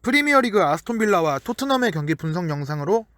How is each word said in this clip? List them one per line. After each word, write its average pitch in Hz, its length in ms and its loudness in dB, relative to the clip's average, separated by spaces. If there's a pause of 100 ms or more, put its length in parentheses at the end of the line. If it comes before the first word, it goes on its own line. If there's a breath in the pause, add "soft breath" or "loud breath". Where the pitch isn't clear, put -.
프리미어리그 262 580 2
아스톤 165 380 0
빌라와 170 400 2
토트넘의 247 540 -2
경기 151 240 -2
분석 160 340 -4
영상으로 151 560 -2 (120)